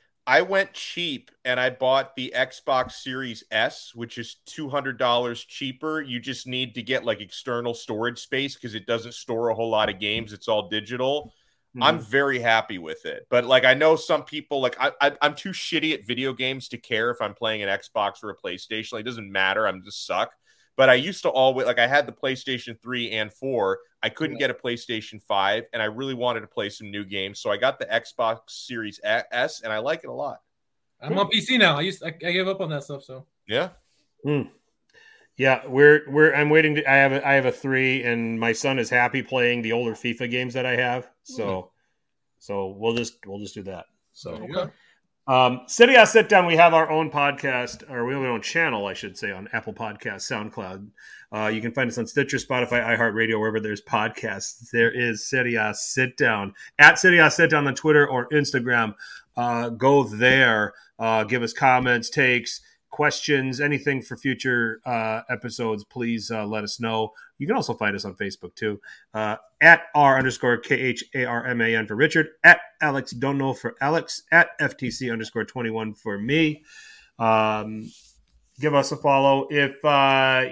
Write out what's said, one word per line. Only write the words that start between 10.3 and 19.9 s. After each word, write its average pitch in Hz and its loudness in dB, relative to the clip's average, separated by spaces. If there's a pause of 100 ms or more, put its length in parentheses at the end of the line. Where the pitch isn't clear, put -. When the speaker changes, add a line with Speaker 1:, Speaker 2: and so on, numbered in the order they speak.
Speaker 1:
It's - -10
all 107 0
digital. 123 -4 (460)
I'm 156 4
Speaker 2:
Mm-hmm. 107 -14
Speaker 1:
very 139 0
happy 113 0
with 80 -12
it. 76 -10
But, 123 2
like, 127 4
I 127 6
know 156 4
some 156 -2
people, 147 -8
like, 123 -2
I, 135 -2
I, 143 4 (100)
I'm 151 2
too 190 -12
shitty 156 -4
at 104 -8
video 127 -4
games 131 -6
to 123 -12
care 117 -2
if 117 -6
I'm 104 -6
playing 110 -4
an 101 -4
Xbox 101 -4
or 104 -10
a 92 -12
PlayStation. - -10
Like, 110 -8
it - -12
doesn't 113 -12
matter. 98 0
I'm 92 -6
just - -14